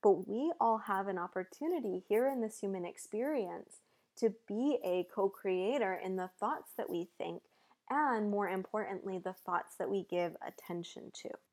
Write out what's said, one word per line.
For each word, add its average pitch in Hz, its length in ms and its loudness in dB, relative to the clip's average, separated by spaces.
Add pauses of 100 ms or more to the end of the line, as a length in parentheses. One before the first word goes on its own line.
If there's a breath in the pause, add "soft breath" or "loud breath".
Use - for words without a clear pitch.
But 190 260 6
we 254 320 0
all 226 200 6
have 196 280 0
an 190 100 0
opportunity 185 880 -2
here 226 200 4
in 269 140 0
this 214 180 -4
human 190 260 -2
experience 214 960 -4 (360 soft breath)
to 226 180 4 (120)
be 247 360 2
a 180 220 2
co-creator 196 920 0
in 185 220 -4
the 185 100 -2
thoughts - 460 -4
that - 160 -6
we 175 160 -2 (120)
think, - 240 -6 (480 soft breath)
and 254 400 2
more 202 200 2
importantly, 190 680 -2
the 185 160 -4
thoughts - 440 -4
that 190 120 -2
we 196 140 2
give 175 320 0 (100)
attention - 680 -8
to. - 180 -12 (240)